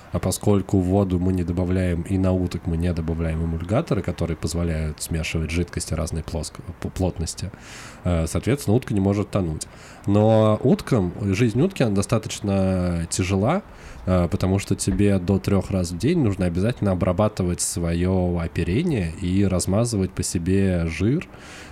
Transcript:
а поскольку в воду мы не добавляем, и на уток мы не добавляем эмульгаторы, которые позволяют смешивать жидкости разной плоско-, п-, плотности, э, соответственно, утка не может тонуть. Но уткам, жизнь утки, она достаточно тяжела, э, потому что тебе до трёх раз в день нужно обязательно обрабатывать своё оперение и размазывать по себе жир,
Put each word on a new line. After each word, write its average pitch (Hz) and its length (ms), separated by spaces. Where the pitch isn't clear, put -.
а 87 80
поскольку 98 600
в 92 40
воду 92 360
мы 90 120
не 90 120
добавляем, 90 580
и 95 160
на 92 160
уток 90 340
мы 85 80
не 87 160
добавляем 82 540
эмульгаторы, 90 560
которые 82 340
позволяют 82 680
смешивать 80 500
жидкости 87 420
разной 80 300
плоско-, - 380
п-, 80 80
плотности, 87 600
э, 85 240
соответственно, 104 480
утка 127 180
не 101 60
может 98 320
тонуть. 85 360
Но 107 560
уткам, 123 500
жизнь 113 280
утки, 185 220
она 107 120
достаточно 95 1120
тяжела, 101 520
э, 90 240
потому 95 300
что - 160
тебе 98 440
до 90 200
трёх 95 320
раз 90 200
в 90 60
день 151 240
нужно 98 240
обязательно 98 460
обрабатывать 90 720
своё 87 760
оперение 90 840
и 92 240
размазывать 95 680
по - 120
себе 92 640
жир, 101 380